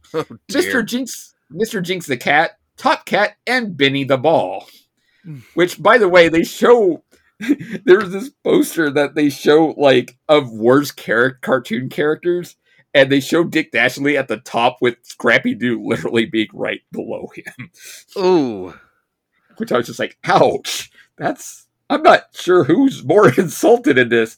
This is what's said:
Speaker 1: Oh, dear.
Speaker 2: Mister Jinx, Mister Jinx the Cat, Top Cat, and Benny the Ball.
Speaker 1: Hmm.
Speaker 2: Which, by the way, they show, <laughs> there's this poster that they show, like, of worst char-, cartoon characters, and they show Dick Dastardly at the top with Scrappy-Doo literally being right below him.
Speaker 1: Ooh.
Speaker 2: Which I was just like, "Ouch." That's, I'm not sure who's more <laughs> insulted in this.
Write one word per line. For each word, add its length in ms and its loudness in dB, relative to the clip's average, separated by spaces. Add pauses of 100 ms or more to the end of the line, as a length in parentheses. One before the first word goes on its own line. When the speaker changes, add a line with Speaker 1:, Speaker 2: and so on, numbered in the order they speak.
(140)
Speaker 1:
Oh, 100 -6
dear. 160 -18 (140)
Speaker 2:
Mister 300 -2
Jinx, 520 -10 (160)
Mister 300 -6
Jinx 260 -6
the 100 -4
Cat, 400 0 (200)
Top 280 -2
Cat, 300 -2 (100)
and 300 -4
Benny 300 0
the 120 0
Ball. 480 0 (580)
Speaker 1:
Hmm. 160 -18 (140)
Speaker 2:
Which, 280 -2
by 160 4
the 120 2
way, 200 6
they 140 0
show, 600 2 (180)
<laughs> 180 -20 (460)
there's 260 4
this 180 -10 (140)
poster 480 0
that 240 -2
they 140 2
show, 480 2
like, 400 2 (100)
of 240 2
worst 460 2
char-, 440 -2
cartoon 480 -4
characters, 640 -4 (380)
and 180 4
they 80 4
show 240 0
Dick 280 -4
Dastardly 460 0
at 120 -4
the 80 -4
top 440 -2
with 220 0
Scrappy-Doo 840 -2
literally 400 -2
being 280 -2
right 280 -8 (100)
below 440 -10
him. 360 -20 (460)
Speaker 1:
Ooh. 560 0 (840)
Speaker 2:
Which 140 -8
I 60 0
was 100 -4
just 120 -14
like, 240 -8
"Ouch." 680 0 (280)
That's, 500 -10 (220)
I'm 120 -2
not 320 4
sure 300 0
who's 400 0
more 300 4
<laughs> 40 -2
insulted 640 2
in 100 2
this. 280 -2